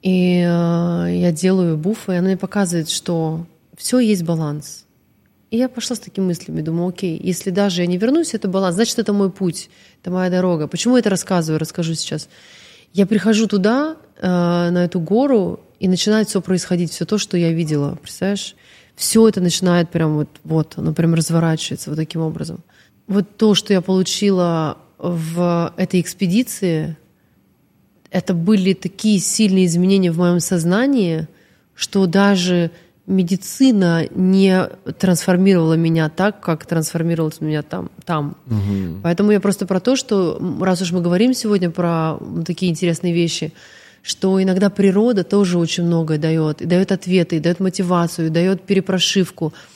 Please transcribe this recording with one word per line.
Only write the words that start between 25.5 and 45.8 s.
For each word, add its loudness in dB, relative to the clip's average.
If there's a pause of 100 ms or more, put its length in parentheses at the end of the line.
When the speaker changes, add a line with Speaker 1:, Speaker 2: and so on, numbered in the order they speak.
Speaker 1:
этой 0
экспедиции, -2 (1160)
это -2
были 2
такие 0
сильные 2
изменения 2
в -2
моем 2
сознании, 0 (480)
что 0
даже 2 (380)
медицина 2
не 4 (320)
трансформировала 4
меня 2
так, -2
как -4
трансформировалась -2
меня -2
там, -10 (160)
там. -4 (100)
Speaker 2:
Мгм. -4
Speaker 1:
Поэтому 2
я 4
просто -2
про -2
то, 0
что, -2
м, -4
раз 0
уж -4
мы 0
говорим 2
сегодня 0
про, -2
м, -8
такие -2
интересные -2
вещи, -2 (520)
что 0
иногда 2
природа 2
тоже 2
очень -2